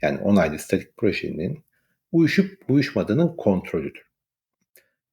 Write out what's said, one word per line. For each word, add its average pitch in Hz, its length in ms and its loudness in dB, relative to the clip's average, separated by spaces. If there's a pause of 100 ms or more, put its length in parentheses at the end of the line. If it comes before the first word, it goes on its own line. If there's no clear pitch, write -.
yani 71 160 -2
onaylı 85 400 2
statik - 380 -4
projenin 95 680 -4 (480)
uyuşup 165 580 0
uyuşmadığının 139 680 0
kontrolüdür. 87 680 -2 (1080)